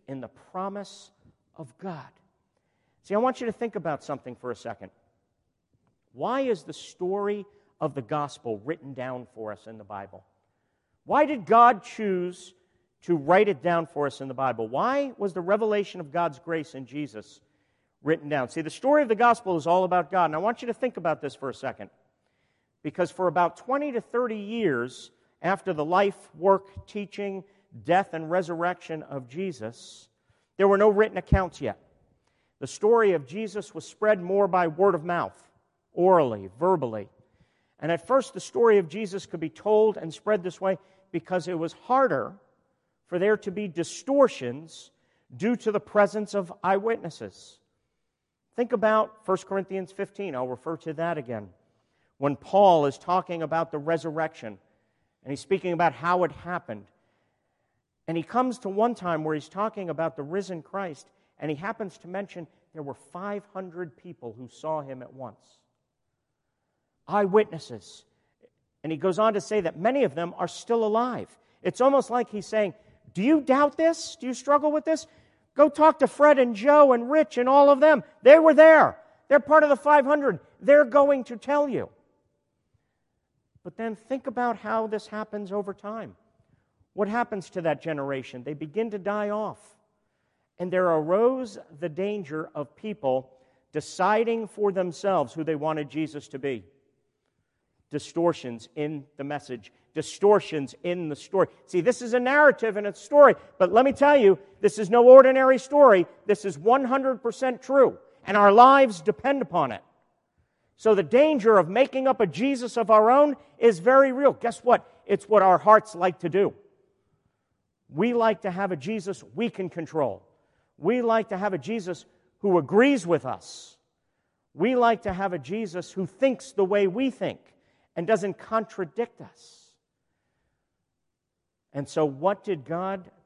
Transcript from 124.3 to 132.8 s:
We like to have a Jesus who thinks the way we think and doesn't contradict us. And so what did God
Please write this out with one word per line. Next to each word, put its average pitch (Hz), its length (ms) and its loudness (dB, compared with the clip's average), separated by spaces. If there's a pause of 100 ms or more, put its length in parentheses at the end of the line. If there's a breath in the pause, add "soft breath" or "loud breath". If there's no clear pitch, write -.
We 214 200 0
like 233 280 2
to 196 100 -6
have 185 200 -6
a 175 40 -8
Jesus 175 540 -10
who 185 160 -8
thinks - 460 -4
the 196 120 0
way 202 220 0
we 240 240 -2
think 139 280 -8 (560)
and 165 120 -6
doesn't 196 320 -2
contradict 214 840 -8
us. - 360 -20 (2250)
And 139 140 -10
so 156 180 0
what 160 380 -4
did 160 220 -6
God 180 460 -8 (140)